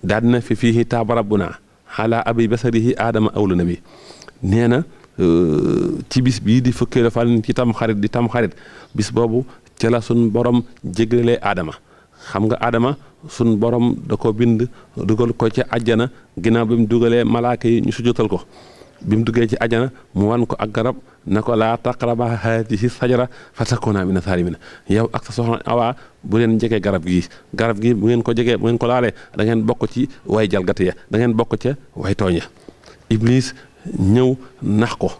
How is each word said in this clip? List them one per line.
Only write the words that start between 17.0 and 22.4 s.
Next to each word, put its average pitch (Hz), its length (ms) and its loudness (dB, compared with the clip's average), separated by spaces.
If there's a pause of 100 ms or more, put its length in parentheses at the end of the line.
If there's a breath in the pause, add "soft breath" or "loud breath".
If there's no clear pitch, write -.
malaaka 117 440 0
yi 113 140 2
ñu - 100 0
sujjóotal 117 360 0
ko. 101 140 -4 (600 loud breath)
Bi 107 140 0
mu 113 80 2
duggee 113 240 2
ci 113 120 -2
àjjana 117 300 0 (240 loud breath)
mu 98 160 2
wan 117 160 0
ko - 140 -4
ak 107 120 -4
garab 117 240 -2 (300 soft breath)
na 104 160 0
ko: 120 140 0
"Laa 110 220 2
taqraba 117 600 -2
haadihi 113 520 -2